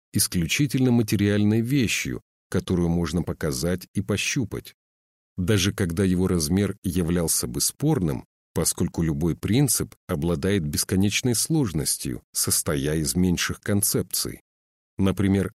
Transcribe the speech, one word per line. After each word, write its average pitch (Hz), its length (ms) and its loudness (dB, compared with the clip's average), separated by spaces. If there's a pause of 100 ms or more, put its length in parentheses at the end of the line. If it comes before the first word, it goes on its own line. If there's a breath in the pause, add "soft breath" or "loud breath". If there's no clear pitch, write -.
(120)
исключительно 123 800 0
материальной 104 680 2
вещью, 113 640 -2 (280)
которую 87 380 2
можно 85 340 0
показать 82 720 -4
и 104 60 -2
пощупать? - 760 -4 (640)
Даже 92 360 2
когда 87 300 -2
его 92 240 2
размер 90 560 2
являлся 85 640 0
бы 62 140 -6
спорным, 90 640 0 (300)
поскольку 85 480 -2
любой 80 340 0
принцип - 580 0 (140)
обладает 87 580 0
бесконечной 101 720 0
сложностью, 78 840 -2 (100)
состоя 76 640 0
из 78 180 0
меньших 90 460 0
концепций. - 800 -2 (560)
Например, 98 580 2